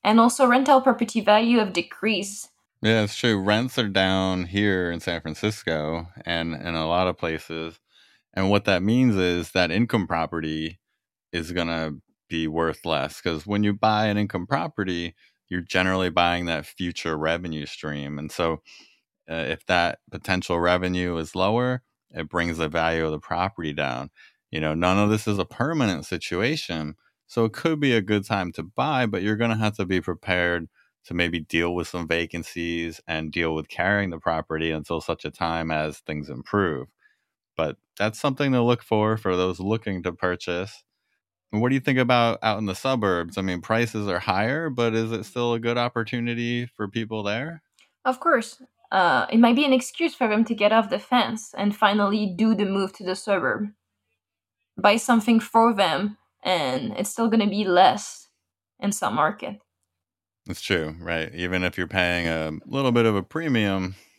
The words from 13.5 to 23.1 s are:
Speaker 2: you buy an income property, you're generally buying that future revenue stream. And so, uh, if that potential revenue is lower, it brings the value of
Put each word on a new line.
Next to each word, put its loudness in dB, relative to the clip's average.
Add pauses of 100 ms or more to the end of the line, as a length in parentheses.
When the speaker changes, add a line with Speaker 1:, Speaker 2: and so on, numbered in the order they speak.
Speaker 2:
you 4
buy 2
an 0
income -4
property, -4 (340)
you're -4
generally 0
buying 2
that -4
future -6
revenue -4
stream. -8
And -8
so, -2 (680)
uh, -8 (140)
if -8
that 2 (120)
potential -2
revenue 0
is -8
lower, 0 (280)
it -10
brings -2
the -2
value 0
of 0